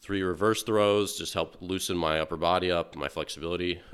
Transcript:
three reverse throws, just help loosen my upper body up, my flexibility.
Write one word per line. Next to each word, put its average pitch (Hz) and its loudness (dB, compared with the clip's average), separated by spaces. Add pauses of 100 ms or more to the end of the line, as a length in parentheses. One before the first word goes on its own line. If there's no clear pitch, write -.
three 98 -2
reverse 92 2
throws, 104 4
just - -8
help 82 -4
loosen 92 -2
my 80 2
upper 80 -2
body 90 2
up, 85 -2
my 71 -4
flexibility. 87 -4 (140)